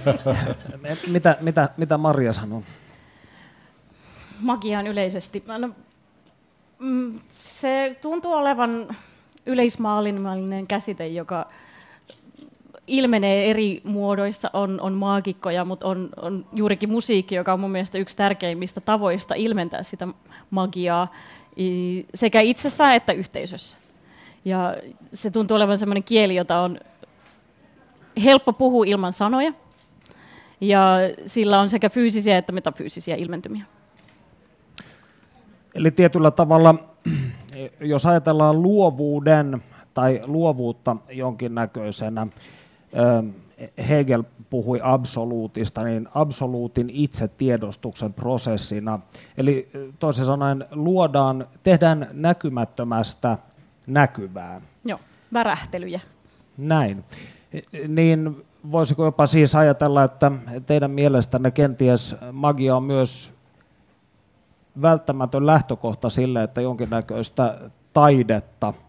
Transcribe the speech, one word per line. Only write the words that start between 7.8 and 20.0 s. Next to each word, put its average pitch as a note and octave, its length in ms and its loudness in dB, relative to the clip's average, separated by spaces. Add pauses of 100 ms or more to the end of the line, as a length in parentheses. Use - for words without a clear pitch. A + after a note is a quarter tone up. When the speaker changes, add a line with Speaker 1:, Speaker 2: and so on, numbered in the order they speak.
Speaker 2:
tuntuu E4+ 300 -6
olevan A#3+ 640 -2 (500)
yleismaailmallinen G#3 1200 -2
käsite, G3 400 -6
joka E3 420 -8 (1400)
ilmenee G#3+ 640 2
eri G#3+ 340 0
muodoissa. G3+ 680 -2
On, F#3+ 280 -4
on F#3+ 120 -4
maagikkoja, F#3+ 720 -2
mut F#3 180 -10
on, F#3 340 -6
on F#3 360 -8
juurikin G#3 380 -2
musiikki, G#3+ 440 -2
joka F3+ 180 -2
on F#3 80 -2
mun G3 100 -4
mielestä F#3+ 280 -6
yksi F#3+ 180 -8
tärkeimmistä F#3 640 -2
tavoista G3+ 540 -2
ilmentää G#3+ 480 -4
sitä F#3 260 -12 (420)